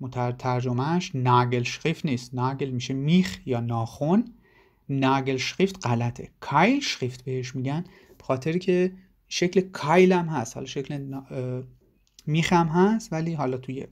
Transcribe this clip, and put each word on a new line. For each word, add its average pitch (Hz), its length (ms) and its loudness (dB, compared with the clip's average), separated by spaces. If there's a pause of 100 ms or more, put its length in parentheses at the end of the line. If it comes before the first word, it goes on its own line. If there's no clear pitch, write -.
متر-، 123 300 -4
ترجمهش 127 840 -2
ناگل 123 480 4
شریفت - 420 -2
نیست، 127 280 -4
ناگل 131 360 -2
می‌شه 127 240 -6
میخ 165 520 2
یا 120 140 -2
ناخن، 120 680 0 (640)
ناگل 135 480 0
شریفت 185 500 -2
غلطه، 120 520 -2
کایل 202 400 4
شریفت - 460 -6
بهش 127 300 -6
می‌گن، 135 280 -4 (340)
به - 60 -20
خاطری 160 360 -2
که 185 360 2 (320)
شکل 180 340 0
کایل 185 500 4
هم 175 140 2
هست، 147 300 -4
حالا 131 100 -8
شکل 139 460 -8
نا-، 135 200 -12
اه... 127 320 -6 (640)
میخ 156 280 2
هم 170 140 6
هست، 190 460 2
ولی 165 200 -4
حالا 135 240 -4
توی 127 340 -10